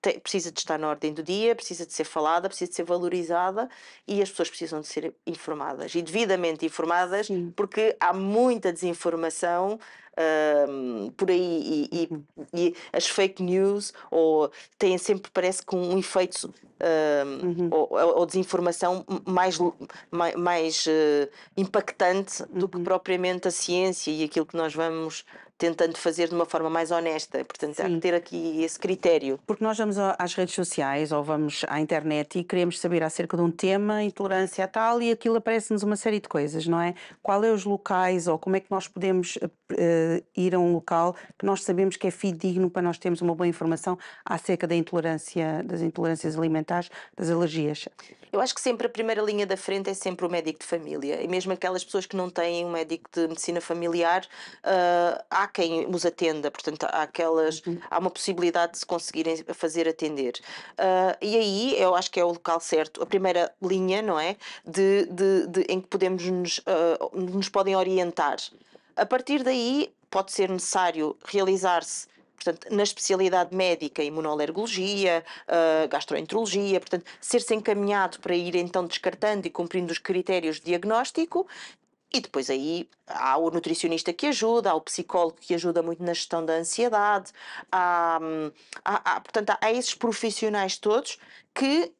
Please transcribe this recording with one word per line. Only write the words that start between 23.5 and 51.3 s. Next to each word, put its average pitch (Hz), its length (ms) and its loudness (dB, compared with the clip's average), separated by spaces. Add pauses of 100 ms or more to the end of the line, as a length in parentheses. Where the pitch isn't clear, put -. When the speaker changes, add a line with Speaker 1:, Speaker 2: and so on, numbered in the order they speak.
Speaker 1:
ciência 180 600 0
e 156 120 -2
aquilo 151 220 0
que 170 120 -8
nós 160 160 -2
vamos 160 500 -4 (340)
tentando 165 380 2
fazer 170 320 0
de 165 60 -4
uma 170 120 2
forma 160 260 -2
mais 165 180 0
honesta. 160 560 -2
Portanto, 151 360 -6
há - 20 0
que 175 80 0
Speaker 2:
Sim. 165 80 2
Speaker 1:
ter 175 160 2
aqui 165 480 -2
esse 165 160 -4
critério. 165 680 2
Speaker 2:
Porque 214 180 -2
nós 220 140 0
vamos 214 220 0
a, 196 180 2
às 180 160 -2
redes 180 220 -2
sociais 151 560 -2
ou 147 120 0
vamos 151 440 -2
à 147 120 -2
internet 151 600 0
e 170 40 -4
queremos 175 360 0
saber 170 240 2
acerca 165 340 -2
de 175 60 4
um 170 80 4
tema, 202 500 2
intolerância 190 640 0
a - 20 -6
tal, 226 360 2
e 233 80 4
aquilo 226 240 2
aparece-nos 220 480 0
uma 208 120 2
série 214 240 0
de - 80 -10
coisas, 156 380 -2
não 170 160 2
é? 175 140 0 (260)
Qual 202 220 2
é 226 80 4
os 202 120 2
locais 185 640 2
ou 156 120 2
como 185 160 0
é 190 40 2
que 190 120 -8
nós 190 160 -2
podemos, 185 520 0
eh, 196 100 -4 (280)
eh, 165 460 4 (120)
ir 180 200 2
a 180 40 4
um 175 140 4
local 170 420 2 (220)
que - 80 -6
nós 196 180 0
sabemos 190 320 2
que - 120 -2
é 175 40 2
fidedigno 180 560 0
para 180 140 -2
nós 175 160 0
termos 175 240 -2
uma 170 140 2
boa 175 120 2
informação 170 520 0 (260)
acerca 175 400 -2
da 165 80 0
intolerância, 165 880 0
das 175 180 -4
intolerâncias 165 540 -2
alimentares, 160 540 0 (260)
das 165 140 -2
alergias? 160 580 0 (460)
Speaker 1:
Eu 202 60 2
acho 254 160 0
que - 60 -8
sempre 240 260 -2
a - 20 0
primeira 220 320 -2
linha 208 240 0
da 190 120 -2
frente 196 320 -2
é 196 40 -2
sempre 185 320 -4
o 170 40 0
médico 160 320 -2
de - 40 -12
família. 151 560 -4
E - 60 -2
mesmo 185 240 -2